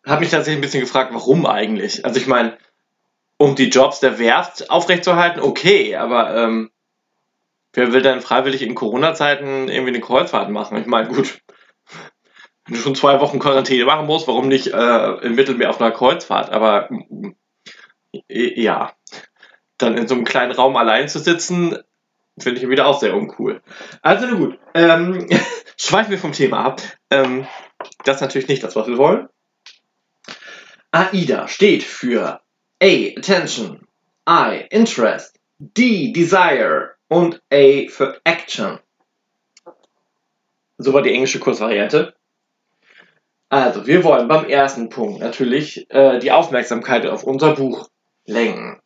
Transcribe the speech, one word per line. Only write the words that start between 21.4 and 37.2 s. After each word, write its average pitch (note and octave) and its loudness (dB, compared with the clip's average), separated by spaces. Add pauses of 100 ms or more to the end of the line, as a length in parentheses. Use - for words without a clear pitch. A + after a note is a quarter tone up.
finde B2 -4
ich B2+ -6
wieder C3 2
auch C#3+ 2
sehr G2+ 0
uncool. G#2+ -6 (400)
Also, G3+ 2
na A#3 -2
gut, - -2 (140)
ähm, E3+ 2 (260)
<laughs> - -18
schweifen G#3+ 0
wir F3+ -4
vom D3+ -8
Thema A2+ 0
ab. - -4 (280)
Ähm, C3+ 0 (580)
das C3+ 0
ist - -6
natürlich C3+ -4
nicht C3+ -2
das, - -12
was A2 -4
wir A#2+ -4
wollen. E3 2 (1600)
aida E3+ -2
steht F#3+ 2
für A2 -4 (400)
A, D#3 2
Attention, D3+ -4 (400)
I, C3+ 0
Interest, - 0 (200)
D, E3+ 0
Desire C#3+ 0 (120)
und E3+ 0 (100)